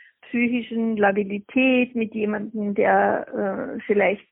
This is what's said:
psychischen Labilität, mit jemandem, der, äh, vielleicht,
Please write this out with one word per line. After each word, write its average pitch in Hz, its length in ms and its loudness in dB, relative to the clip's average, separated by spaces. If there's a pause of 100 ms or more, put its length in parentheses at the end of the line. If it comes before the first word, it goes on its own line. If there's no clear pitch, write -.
(300)
psychischen 226 680 -2
Labilität, 208 960 2
mit 226 180 -2
jemandem, 208 640 -4
der, 202 1040 0
äh, 226 80 -10
vielleicht, 202 460 0